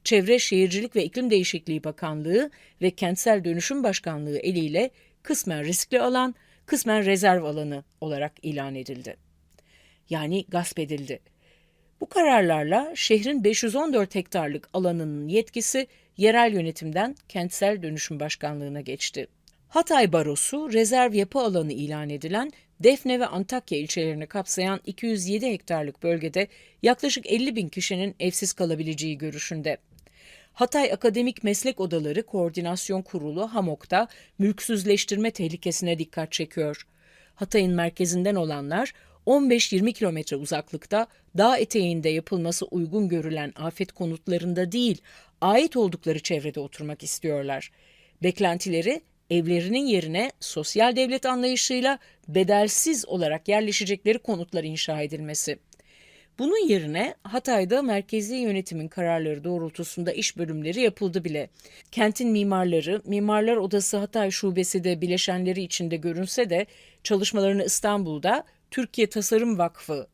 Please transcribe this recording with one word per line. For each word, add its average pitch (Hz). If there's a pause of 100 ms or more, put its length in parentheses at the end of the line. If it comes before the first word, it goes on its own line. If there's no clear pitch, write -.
Çevre, 220
Şehircilik 190
ve 185
İklim 240
Değişikliği 175
Bakanlığı 160 (320)
ve 185
Kentsel 185
Dönüşüm 175
Başkanlığı 151
eliyle 175 (320)
kısmen 160
riskli 180
alan, 254 (320)
kısmen 214
rezerv 190
alanı 147 (160)
olarak 151 (100)
ilan 139
edildi. 127 (920)
Yani 165
gasp 175
edildi. 143 (800)
Bu -
kararlarla 220
şehrin 220
beş 214
yüz 226
on 302
dört 208
hektarlık 156
alanının 160
yetkisi 226 (300)
yerel 226
yönetimden 170 (120)
Kentsel 196
Dönüşüm 156
Başkanlığı'na 147
geçti. 135 (420)
Hatay 294
Barosu, 170
rezerv 226
yapı 202
alanı 180
ilan 147
edilen 170 (280)
Defne 247
ve 240
Antakya 190
ilçelerini 156
kapsayan 190
iki 208
yüz 202
yedi 214
hektarlık 160
bölgede 170 (340)
yaklaşık 247
elli 233
bin 185
kişinin 190
evsiz 180
kalabileceği 156
görüşünde. 151 (760)
Hatay 269
Akademik 240
Meslek 214
Odaları 160
Koordinasyon 180
Kurulu, 180
hamok'ta 185 (300)
mülksüzleştirme 202
tehlikesine 170
dikkat 156
çekiyor. 156 (480)
Hatay'ın 190
merkezinden 180
olanlar, 156 (340)
on 277
beş 233
yirmi 208
kilometre 160
uzaklıkta, 151 (320)
dağ 233
eteğinde 170
yapılması 165
uygun 185
görülen 156
afet 160
konutlarında 175
değil, 240 (380)
ait 233
oldukları 170
çevrede 151
oturmak 151
istiyorlar. 139 (520)
Beklentileri, 180 (300)
evlerinin 175
yerine 185
sosyal 214
devlet 262
anlayışıyla 254 (300)
bedelsiz 202
olarak 160
yerleşecekleri 208
konutlar 175
inşa 156
edilmesi. 151 (800)
Bunun 349
yerine 180
Hatay'da 220
merkezi 214
yönetimin 190
kararları 160
doğrultusunda 170
iş -
bölümleri 160
yapıldı 190
bile. 151 (420)
Kentin 226
mimarları, 185
Mimarlar 208
Odası 202
Hatay 202
Şubesi 185
de 175
bileşenleri 180
içinde 170
görünse 175
de 180 (380)
çalışmalarını 196
İstanbul'da 196 (260)
Türkiye 226
Tasarım 220
Vakfı, -